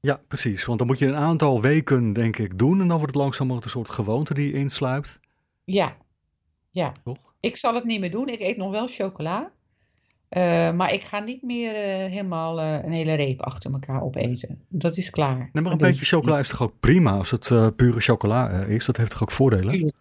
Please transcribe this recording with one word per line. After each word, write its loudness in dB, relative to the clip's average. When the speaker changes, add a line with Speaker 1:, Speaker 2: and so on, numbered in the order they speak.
Speaker 1:
Ja, 0
precies. -4
Want -2
dan 2
moet 0
je 2
een 2
aantal 2
weken, 2
denk 0
ik, -4
doen. 4
En 2
dan 2
wordt -2
het 0
langzamerhand -2
een -10
soort -8
gewoonte -2
die -2
je -4
insluipt. -4
Speaker 2:
Ja, -2
ja. -4
Speaker 1:
Toch? -10
Speaker 2:
Ik -6
zal -2
het -4
niet -2
meer -4
doen. -4
Ik -8
eet -4
nog -6
wel -4
chocola. -6
Eh, 2
maar 0
ik -2
ga -8
niet -10
meer, -6
eh, -4
helemaal, -4
eh, -2
een -6
hele 0
reep -2
achter -8
elkaar -4
opeten. -4
Dat -2
is -6
klaar. 0
Speaker 1:
Nee, -8
maar -
een 0
Speaker 2:
Dat -2
doe 6
Speaker 1:
beetje 4
Speaker 2:
ik -4
Speaker 1:
chocola 2
Speaker 2:
niet. 0
Speaker 1:
is -4
toch -6
ook 0
prima 6
als 0
het, -2
eh, 6
pure 4
chocola, 2
eh, -2
is? 0
Dat 0
heeft 0
toch -6
ook -2
voordelen? 4
Speaker 2:
Tuurlijk. 0